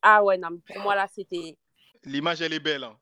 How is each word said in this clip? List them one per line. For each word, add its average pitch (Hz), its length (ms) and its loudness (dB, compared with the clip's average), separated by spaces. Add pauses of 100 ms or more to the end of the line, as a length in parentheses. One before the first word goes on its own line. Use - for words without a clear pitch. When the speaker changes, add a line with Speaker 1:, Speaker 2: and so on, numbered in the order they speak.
Speaker 1:
Ah 214 220 8
ouais, 196 160 2
non, 175 140 -8
mais 170 220 -18
pour 202 100 -12
moi, 202 100 0
là, 196 180 -2
c'était 170 440 -12 (480)
Speaker 2:
L'image, 151 360 -4
elle 160 120 -4
est 156 80 -4
belle, 143 240 -4
hein. 113 180 -18